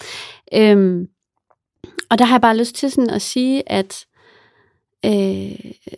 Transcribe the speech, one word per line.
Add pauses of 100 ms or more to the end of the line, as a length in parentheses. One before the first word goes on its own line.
(540)
Øhm, (1040)
og
der
har
jeg
bare
lyst
til
sådan
at
sige,
at, (1000)
øh, (280)